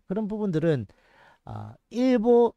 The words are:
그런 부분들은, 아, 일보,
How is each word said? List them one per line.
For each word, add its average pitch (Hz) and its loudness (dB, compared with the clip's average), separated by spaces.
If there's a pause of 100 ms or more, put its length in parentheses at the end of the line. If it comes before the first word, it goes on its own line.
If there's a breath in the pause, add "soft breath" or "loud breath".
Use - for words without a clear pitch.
그런 208 -4
부분들은, 165 -2 (580 soft breath)
아, 107 -14 (160)
일보, 240 2